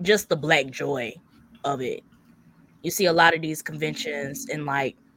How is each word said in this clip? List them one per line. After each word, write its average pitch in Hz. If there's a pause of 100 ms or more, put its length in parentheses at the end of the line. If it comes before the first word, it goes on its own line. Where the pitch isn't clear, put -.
just 196
the 165
black 147
joy 135 (520)
of 135
it. - (760)
You 165
see 185
a 170
lot 165
of 160
these 156
conventions, 147
and, 151
like, 139 (220)